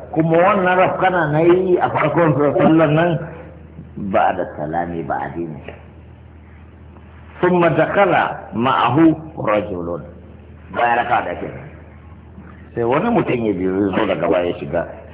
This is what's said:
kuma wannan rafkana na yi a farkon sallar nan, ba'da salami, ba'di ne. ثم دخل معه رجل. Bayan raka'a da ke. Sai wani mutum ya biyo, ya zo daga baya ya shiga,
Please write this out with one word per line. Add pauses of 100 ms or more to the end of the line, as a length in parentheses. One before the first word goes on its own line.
(100)
kuma
wannan
rafkana
na
yi
a
farkon (240)
sallar
nan, (960)
ba'da (100)
salami,
ba'di
ne. (1800)
ثم
دخل (400)
معه (360)
رجل. (880)
Bayan
raka'a
da
ke. (1300)
Sai
wani
mutum
ya
biyo,
ya
zo
daga
baya
ya
shiga, (320)